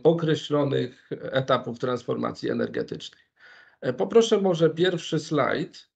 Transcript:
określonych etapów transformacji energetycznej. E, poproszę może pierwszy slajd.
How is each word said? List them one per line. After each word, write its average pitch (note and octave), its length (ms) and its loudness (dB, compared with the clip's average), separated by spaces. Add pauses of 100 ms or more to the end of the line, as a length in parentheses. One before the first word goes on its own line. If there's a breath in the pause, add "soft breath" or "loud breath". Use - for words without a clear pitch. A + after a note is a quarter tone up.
określonych D3 1080 0
etapów B2 680 -2
transformacji A#2+ 720 -4
energetycznej. - 800 -6 (520 soft breath)
E, B2+ 120 -2
poproszę G3+ 480 4
może E3 280 4
pierwszy E3+ 500 0
slajd. C#3 760 -2